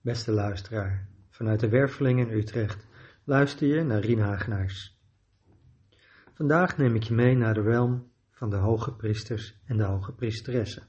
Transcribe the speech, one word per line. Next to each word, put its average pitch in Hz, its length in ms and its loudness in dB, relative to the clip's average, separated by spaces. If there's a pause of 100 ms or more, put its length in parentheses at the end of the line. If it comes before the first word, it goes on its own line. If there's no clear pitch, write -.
Beste 117 260 -4
luisteraar, 101 760 -4 (220)
vanuit 110 300 -2
de 113 80 2
Werveling 127 520 2
in 117 100 0
Utrecht 107 560 -4 (380)
luister 143 420 2
je 151 160 2
naar 117 180 0
Rien 110 200 2
Hagenaars. 98 800 -4 (1300)
Vandaag 165 440 2
neem 127 180 4
ik 110 80 0
je 117 120 -2
mee 123 220 6
naar 113 180 2
de 107 80 0
realm 120 480 0 (200)
van 110 200 -8
de 101 60 -2
hoge 110 380 0
priesters 107 720 -6
en 117 120 -4
de 107 60 2
hoge 98 300 -2
priesteressen. 120 760 -6